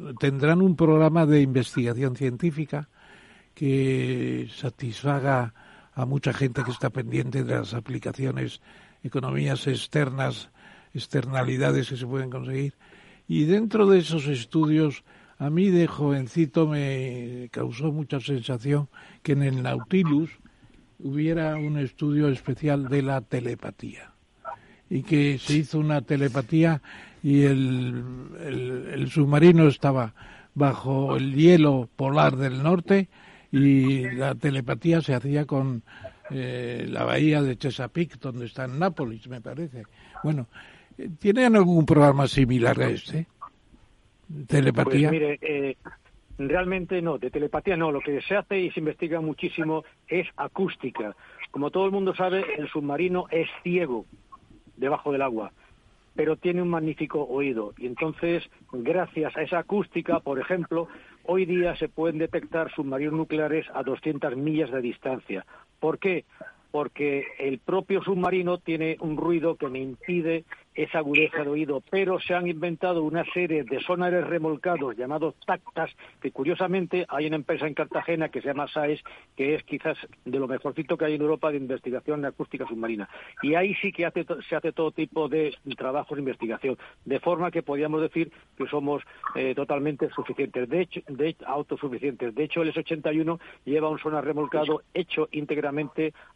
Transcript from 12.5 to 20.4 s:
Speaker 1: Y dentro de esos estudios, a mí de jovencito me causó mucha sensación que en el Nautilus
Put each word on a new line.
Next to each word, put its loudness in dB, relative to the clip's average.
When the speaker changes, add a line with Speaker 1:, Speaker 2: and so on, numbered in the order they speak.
Speaker 1:
Y 2
dentro 4
de 8
esos 0
estudios, 2
a -2
mí 4
de 6
jovencito 2
me -4
causó -4
mucha -4
sensación -2
que 0
en 6
el 2
Nautilus 2